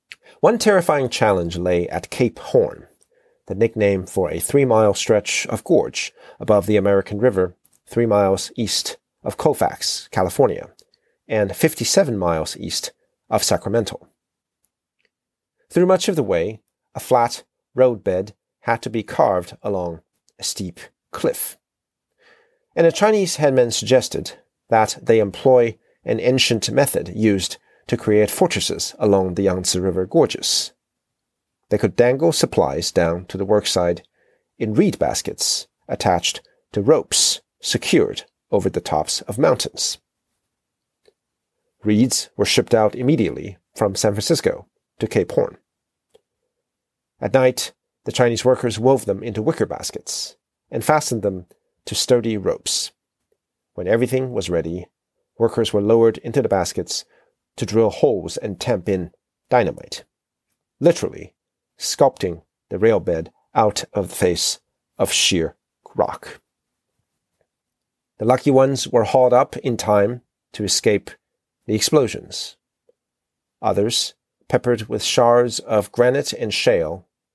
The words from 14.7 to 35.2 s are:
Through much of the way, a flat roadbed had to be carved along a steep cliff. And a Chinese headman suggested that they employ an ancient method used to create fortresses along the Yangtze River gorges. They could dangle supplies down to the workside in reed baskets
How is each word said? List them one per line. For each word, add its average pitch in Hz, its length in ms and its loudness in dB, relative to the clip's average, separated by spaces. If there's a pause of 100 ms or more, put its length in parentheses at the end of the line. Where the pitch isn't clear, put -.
Through 175 160 2
much 185 220 2
of 196 80 0
the 151 80 0
way, 95 380 -2 (340)
a - 60 -8
flat 120 420 0 (320)
roadbed 104 560 0 (300)
had 117 220 -2
to 127 60 -10
be 110 140 -4
carved 95 580 0
along 87 380 -6 (400)
a - 60 -10
steep - 340 -8 (320)
cliff. - 460 -4 (1160)
And 165 140 4
a 165 60 6
Chinese 208 420 2
headman 131 360 2
suggested - 680 -2 (300)
that 110 340 2
they 113 160 4
employ 117 580 2 (280)
an 113 160 -2
ancient 123 500 0
method 131 420 0
used 104 440 0 (300)
to 120 100 0
create 107 340 2
fortresses - 640 -2
along 95 360 2
the 98 100 -2
Yangtze 92 340 0
River 92 280 -2
gorges. - 680 0 (960)
They 107 80 2
could 101 180 -2
dangle 135 380 2
supplies 76 580 -2
down 87 360 -2
to - 100 -12
the 95 80 -6
workside 92 560 0 (580)
in 107 140 -4
reed 165 260 2
baskets - 680 -4 (200)